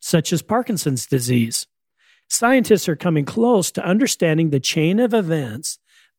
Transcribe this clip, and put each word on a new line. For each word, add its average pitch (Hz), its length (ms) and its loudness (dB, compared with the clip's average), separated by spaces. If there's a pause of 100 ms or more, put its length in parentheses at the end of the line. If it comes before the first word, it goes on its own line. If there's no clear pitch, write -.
such - 320 -2
as 165 100 -2
Parkinson's 185 640 -4
disease. 120 600 -2 (640)
Scientists 233 600 2
are 160 80 -2
coming 156 280 0
close 226 480 0
to - 120 -8
understanding 165 680 2
the 139 100 2
chain 165 400 0
of 240 140 0
events 156 640 -4 (400)